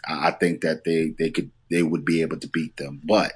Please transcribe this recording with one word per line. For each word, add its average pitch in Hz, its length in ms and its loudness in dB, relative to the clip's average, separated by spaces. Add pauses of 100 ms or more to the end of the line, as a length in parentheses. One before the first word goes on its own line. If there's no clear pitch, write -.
I, 78 200 0
I 85 40 4
think 87 300 0
that 80 220 0
they, 82 340 0
they 80 140 0
could, - 200 -4 (180)
they 87 120 2
would 80 240 0
be 82 160 4
able - 180 -2
to - 80 -12
beat 80 300 -4
them. 71 260 -10
But, 95 320 4